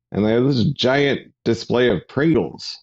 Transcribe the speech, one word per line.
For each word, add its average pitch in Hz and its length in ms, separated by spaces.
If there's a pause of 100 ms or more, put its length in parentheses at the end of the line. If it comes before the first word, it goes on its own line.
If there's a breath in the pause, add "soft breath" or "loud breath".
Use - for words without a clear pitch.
(120)
and 98 140
they 107 80
had 120 120
this 135 200
giant 139 640 (140)
display 117 440
of 92 180
Pringles. 131 760